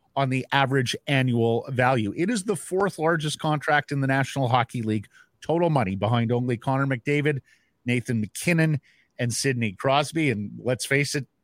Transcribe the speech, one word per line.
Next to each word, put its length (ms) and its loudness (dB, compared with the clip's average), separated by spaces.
on 140 0
the 240 -2
average 420 2
annual 640 2
value. 460 2
It 160 -2
is 140 -4
the 100 -2
fourth 420 -4
largest 400 0
contract 540 0
in 100 0
the 60 0
National 400 0
Hockey 340 0
League, 260 -2
total 280 0
money, 260 2
behind 360 0
only 260 0
Connor 300 -2
McDavid, 540 -2
Nathan 360 0
MacKinnon, 600 0
and 120 0
Sidney 420 -2
Crosby. 580 0
And 260 -4
let's 280 -2
face 280 0
it, 140 -4